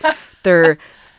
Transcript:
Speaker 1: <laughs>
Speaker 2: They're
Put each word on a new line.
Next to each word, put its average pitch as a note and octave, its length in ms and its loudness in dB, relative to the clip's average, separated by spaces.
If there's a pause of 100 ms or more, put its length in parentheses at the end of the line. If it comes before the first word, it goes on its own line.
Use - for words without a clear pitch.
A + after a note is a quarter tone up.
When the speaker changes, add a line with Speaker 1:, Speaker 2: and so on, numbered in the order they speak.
(200)
Speaker 1:
<laughs> - 240 -20
Speaker 2:
They're E3 340 0 (420)